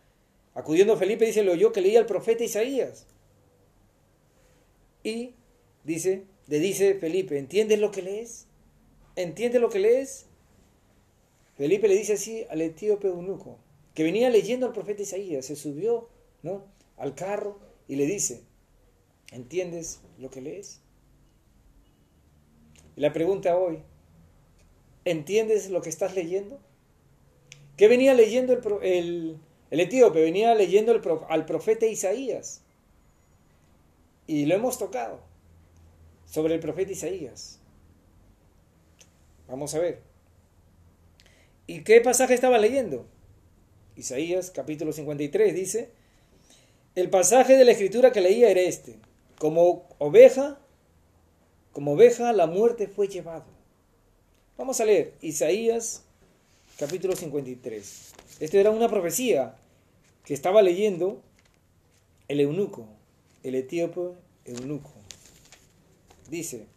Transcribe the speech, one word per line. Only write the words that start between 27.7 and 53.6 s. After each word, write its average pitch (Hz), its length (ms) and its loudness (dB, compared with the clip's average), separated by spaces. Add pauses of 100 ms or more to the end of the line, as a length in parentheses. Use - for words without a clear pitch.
¿Qué 208 140 6
venía 262 240 4
leyendo 247 400 4
el 240 60 0
pro-, 208 220 -6
el, 170 560 -4 (320)
el 143 100 -4
etíope? 185 420 4
Venía 202 340 2
leyendo 208 360 2
el 226 100 2
prof-, 165 280 -4
al 160 160 -2
profeta 220 400 -2
Isaías. 214 760 -6 (1700)
Y 151 180 -2
lo 160 100 2
hemos 226 220 -2
tocado 202 420 -8 (1080)
sobre 160 300 -2
el 160 40 -4
profeta 165 320 -6
Isaías. 160 680 -12 (1900)
Vamos 143 280 -10
a 156 40 -2
ver. 165 220 -4 (1700)
¿Y 165 160 -14
qué 220 180 8
pasaje 254 320 2
estaba 247 240 4
leyendo? 214 480 0 (920)
Isaías 170 560 -6
capítulo 151 420 -8
cincuenta 147 300 -8
y 147 60 -6
tres 196 240 2
dice, 190 360 -6 (1080)
el 180 140 -2
pasaje 226 480 6
de 262 80 10
la 240 60 8
Escritura 214 400 4
que 214 100 0
leía 214 280 6
era 185 120 4
este: 147 360 -4 (400)
"Como 170 500 2 (120)
oveja, 254 600 8 (1120)
como 143 220 -4
oveja 233 400 6
la 185 120 4
muerte 208 420 0
fue 202 200 -4
llevado". 165 380 -12 (1120)